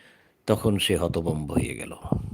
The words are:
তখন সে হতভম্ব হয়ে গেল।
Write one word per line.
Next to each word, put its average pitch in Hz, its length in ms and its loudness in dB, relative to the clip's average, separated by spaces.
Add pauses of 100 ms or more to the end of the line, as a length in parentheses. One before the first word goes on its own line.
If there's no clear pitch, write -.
(480)
তখন 107 300 4
সে 92 200 2
হতভম্ব 80 540 -2
হয়ে 71 240 0
গেল। - 200 -10 (380)